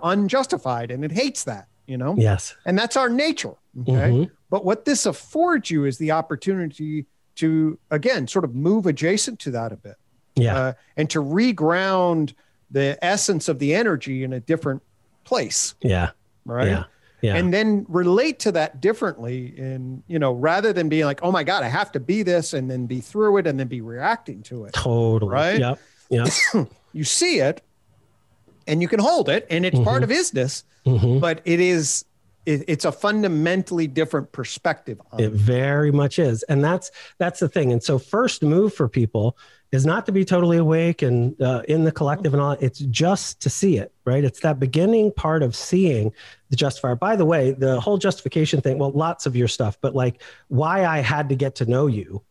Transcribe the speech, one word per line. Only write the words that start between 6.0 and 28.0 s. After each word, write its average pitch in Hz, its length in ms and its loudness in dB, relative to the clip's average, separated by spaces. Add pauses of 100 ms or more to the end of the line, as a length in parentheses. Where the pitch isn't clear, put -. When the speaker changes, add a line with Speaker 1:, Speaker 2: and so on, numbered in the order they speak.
Speaker 1:
opportunity 156 960 -4 (300)
to, 160 420 0 (120)
again, 151 380 0
sort 185 160 -2
of 120 100 -4
move 180 320 0
adjacent 185 540 -2
to 143 120 -8
that 113 200 -6
a - 40 -14
bit. 101 200 -20 (400)
Speaker 2:
Yeah. 117 200 2
Speaker 1:
Uh, 131 160 -2 (240)
and 151 140 -2
to 156 100 -2
reground 175 1120 0 (360)
the 139 340 0
essence 190 440 0
of 143 100 -2
the 143 160 0
energy 139 480 -2
in 131 100 -6
a 127 80 -6
different 151 420 -4 (420)
place. - 560 -4
Speaker 2:
Yeah. 90 300 0 (340)
Speaker 1:
Right? 120 240 -2
Speaker 2:
Yeah. 90 160 -2 (380)
Yeah. 107 140 0
Speaker 1:
And 180 160 0
then 208 340 0
relate 180 540 2
to 208 120 -2
that 151 280 -2
differently 127 760 -4
in, 131 520 -10
you 170 120 -4
know, 135 140 2
rather 170 400 0
than 170 160 0
being 156 160 2
like, 139 180 -2
"Oh 175 80 0
my 170 140 0
God, 175 180 0
I 117 60 -2
have 185 240 -4
to 139 80 -4
be 196 220 -2
this," 170 320 0
and 131 160 -4
then 127 160 -6
be 123 160 -6
through 208 340 2
it 180 100 2
and 135 140 -2
then 127 80 -4
be 120 140 -8
reacting 123 600 -6
to 120 200 -12
it. - 80 -18
Speaker 2:
Totally. 113 580 0
Speaker 1:
Right? 165 300 0
Speaker 2:
Yep. 127 180 0 (300)
Yep. 123 200 2 (260)
Speaker 1:
<coughs> 160 140 0 (260)
You 156 100 -4
see 339 360 0
it 147 200 0 (1080)